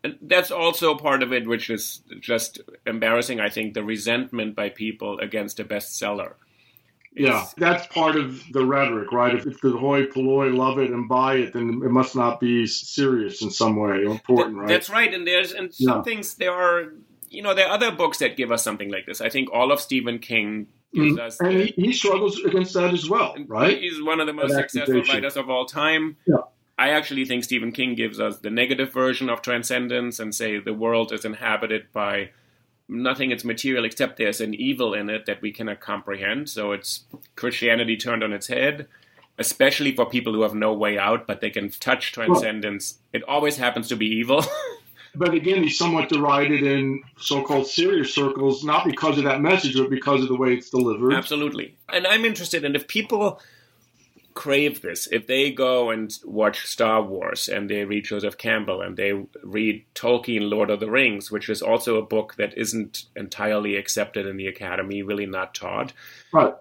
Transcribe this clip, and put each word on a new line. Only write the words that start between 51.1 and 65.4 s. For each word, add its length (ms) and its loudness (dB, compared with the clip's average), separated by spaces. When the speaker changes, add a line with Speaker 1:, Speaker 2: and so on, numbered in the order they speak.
Speaker 1:
Absolutely. 640 -4
And 180 0
I'm 200 4
interested 400 -2
in 100 0
if 100 -4
people 540 -2
crave 480 0
this, 320 -6
if 140 0
they 240 2
go 380 2
and 220 -4
watch 420 0
Star 340 2
Wars 460 -4
and 220 -4
they 160 -2
read 180 -2
Joseph 340 -6
Campbell 440 -2
and 160 -8
they 160 0
read 440 -2
Tolkien, 540 0
Lord 200 2
of 120 0
the 100 -4
Rings, 400 0
which 160 -4
is 140 -2
also 340 2
a 100 2
book 320 -2
that 200 -4
isn't 480 -6
entirely 640 -2
accepted 500 -4
in 80 -8
the 120 -6
academy, 540 -6
really 240 -4
not 300 -6